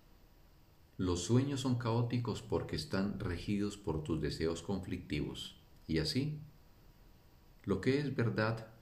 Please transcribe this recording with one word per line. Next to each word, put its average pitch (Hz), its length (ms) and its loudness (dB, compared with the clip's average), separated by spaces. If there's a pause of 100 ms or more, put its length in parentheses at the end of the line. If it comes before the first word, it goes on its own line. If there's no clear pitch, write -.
(960)
Los 90 260 2
sueños 135 380 4
son 123 180 2
caóticos 120 640 0
porque - 320 0
están 98 440 0
regidos 101 560 0
por 78 280 -2
tus 78 180 0
deseos - 400 0
conflictivos, 87 1000 -4 (280)
y 80 100 2
así, 151 400 0 (1300)
lo 95 180 0
que 131 160 4
es 139 180 0
verdad 110 520 0 (140)